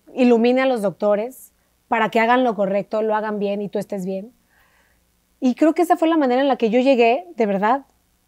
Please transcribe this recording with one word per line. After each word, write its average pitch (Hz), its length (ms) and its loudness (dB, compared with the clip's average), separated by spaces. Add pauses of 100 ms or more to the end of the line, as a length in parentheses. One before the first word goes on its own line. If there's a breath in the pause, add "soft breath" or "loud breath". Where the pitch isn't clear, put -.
(120)
ilumine 247 500 2
a 262 40 0
los 247 160 -2
doctores 208 720 -4 (340)
para 226 240 0
que 226 80 -2
hagan 240 240 2
lo 233 140 0
correcto, 202 460 -2
lo 214 120 -2
hagan 214 240 -4
bien 202 240 -4
y 202 60 -8
tú 214 100 -6
estés 196 260 -8
bien". 190 280 -10 (1080)
Y 247 160 0
creo 311 200 2
que 359 80 0
esa 330 140 0
fue 320 120 0
la 330 80 0
manera 254 240 0
en 285 80 2
la 254 80 0
que 226 140 -2
yo 247 100 2
llegué, 254 460 2 (100)
de 226 100 -2
verdad, 208 380 -2 (440)